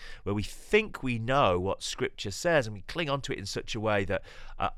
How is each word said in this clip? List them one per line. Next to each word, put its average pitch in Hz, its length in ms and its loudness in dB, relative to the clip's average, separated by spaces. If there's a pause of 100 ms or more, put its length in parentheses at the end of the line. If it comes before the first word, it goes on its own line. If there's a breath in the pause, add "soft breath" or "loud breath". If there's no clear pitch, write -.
(220 loud breath)
where 101 120 -2
we 104 80 0
think - 600 0
we 123 160 0
know 113 420 4
what 92 220 -2
Scripture - 480 -4
says, 147 360 2
and 107 60 -6
we 101 160 -10
cling 160 220 -4
onto 139 200 -2
it - 80 -4
in 104 60 -8
such - 300 -6
a 110 60 -4
way 104 260 4
that, 98 160 0 (360 loud breath)
uh, - 180 0